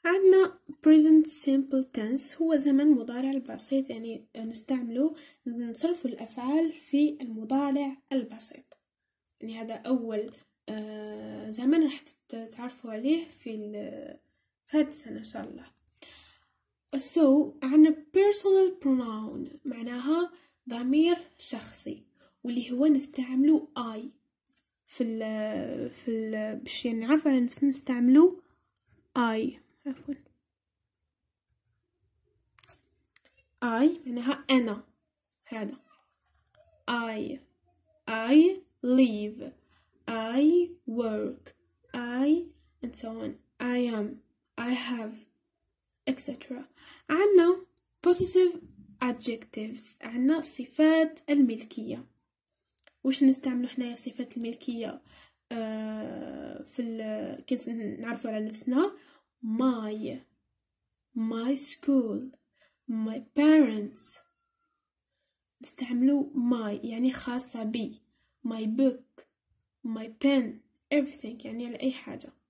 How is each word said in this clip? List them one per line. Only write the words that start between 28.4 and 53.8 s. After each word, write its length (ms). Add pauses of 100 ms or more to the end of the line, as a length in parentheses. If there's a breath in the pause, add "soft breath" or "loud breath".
I. 320 (360)
عفوًا. 280 (3500)
I 420
معناها 440
أنا. 340 (600)
هذا. 340 (1120)
I. 480 (720)
I 500 (240)
live. 580 (680)
I 580 (220)
work. 640 (420)
I 320 (560)
and 100
so 120
on. 260 (300)
I 160 (180)
am. 120 (520)
I 120 (160)
have. 260 (960)
et 80
cetera. 440 (480 loud breath)
عندنا 560 (400)
possessive 520 (460)
adjectives. 1000
عندنا 380
صفات 880
الملكية. 760 (960)
وش 180
نستعملوا 460
حنايا 260